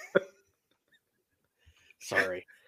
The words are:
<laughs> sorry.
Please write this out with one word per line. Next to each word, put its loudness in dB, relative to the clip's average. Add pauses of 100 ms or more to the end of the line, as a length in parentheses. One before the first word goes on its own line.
(140)
<laughs> -10
sorry. -2 (220)